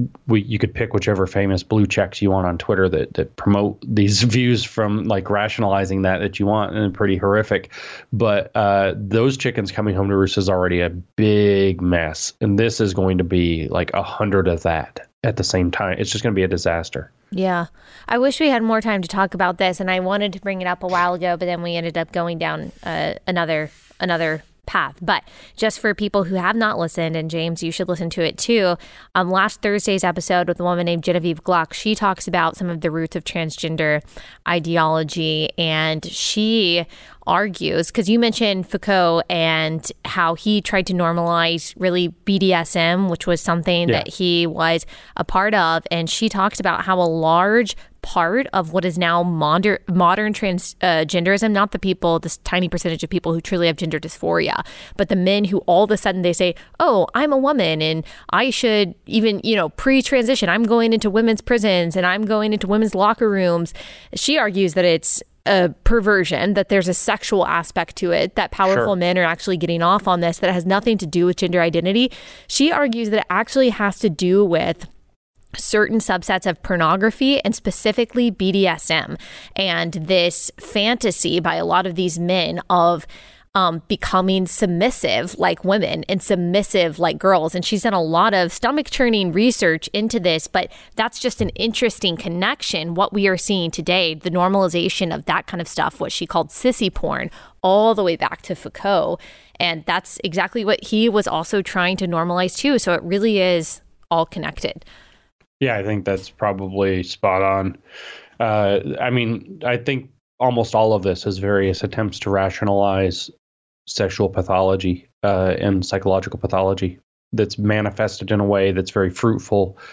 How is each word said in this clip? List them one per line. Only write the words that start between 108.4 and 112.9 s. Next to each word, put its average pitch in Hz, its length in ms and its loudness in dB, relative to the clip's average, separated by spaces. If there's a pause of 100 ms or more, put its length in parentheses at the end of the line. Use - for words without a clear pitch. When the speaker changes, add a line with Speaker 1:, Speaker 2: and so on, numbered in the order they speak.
Speaker 1:
I 123 80 0
mean, 117 560 -2
I 120 100 0
think 127 340 -4 (300)
almost 123 340 2
all 110 200 4
of 98 100 0
this 92 220 -2
is 95 140 -4
various 98 440 0
attempts 104 360 -4
to 101 100 -6
rationalize 98 1000 0 (560)